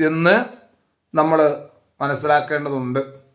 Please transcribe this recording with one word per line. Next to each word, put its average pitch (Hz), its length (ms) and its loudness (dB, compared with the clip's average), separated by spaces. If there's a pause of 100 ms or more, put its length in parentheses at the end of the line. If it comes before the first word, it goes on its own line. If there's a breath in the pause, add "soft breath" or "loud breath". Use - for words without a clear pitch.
എന്ന് 175 400 2 (720)
നമ്മൾ 156 520 2 (320)
മനസ്സിലാക്കേണ്ടതുണ്ട്. 143 1300 -2